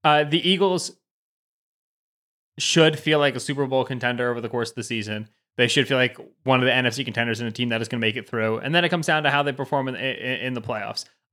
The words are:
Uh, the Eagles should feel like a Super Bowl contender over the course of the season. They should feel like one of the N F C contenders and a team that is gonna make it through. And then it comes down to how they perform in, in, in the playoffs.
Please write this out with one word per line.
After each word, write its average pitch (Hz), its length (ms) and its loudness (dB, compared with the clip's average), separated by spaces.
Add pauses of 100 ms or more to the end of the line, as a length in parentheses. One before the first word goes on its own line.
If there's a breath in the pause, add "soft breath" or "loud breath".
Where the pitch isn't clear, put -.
Uh, 151 180 6
the 151 160 0 (100)
Eagles 185 440 0 (1700)
should 156 400 4
feel 156 200 2
like 143 160 2
a 123 60 -6
Super 139 260 -4
Bowl 131 180 0
contender 123 460 -2
over 120 100 -4
the 113 80 -6
course 117 220 -4
of - 60 -16
the 120 60 -8
season. 110 460 -6 (280)
They 120 120 6
should 135 200 2
feel 135 100 2
like 127 180 2 (280)
one 127 160 4
of 127 60 4
the 131 60 4
N 127 140 2
F 113 80 0
C 131 100 -6
contenders 117 360 -2
and 120 80 -4
a 107 40 -6
team 120 180 -2
that 113 120 0
is 110 60 -4
gonna 120 120 -4
make 113 160 0
it 107 120 -8
through. 113 300 0
And 147 160 -4
then 175 100 4
it 170 60 0
comes 170 160 -2
down 156 180 0
to 139 60 4
how 143 120 2
they 143 100 0
perform 135 360 -2
in, 123 80 -6
in, 127 440 -4
in 127 140 -4
the 117 80 -6
playoffs. 110 420 -6 (280)